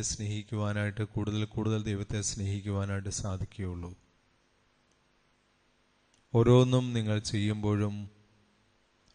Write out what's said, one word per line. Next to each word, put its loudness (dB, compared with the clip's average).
സ്നേഹിക്കുവാനായിട്ട്, -4
കൂടുതൽ -2
കൂടുതൽ 0
ദൈവത്തെ -4
സ്നേഹിക്കുവാനായിട്ട് -4
സാധിക്കുകയുള്ളൂ. -6
ഓരോന്നും 6
നിങ്ങൾ 0
ചെയ്യുമ്പോഴും 0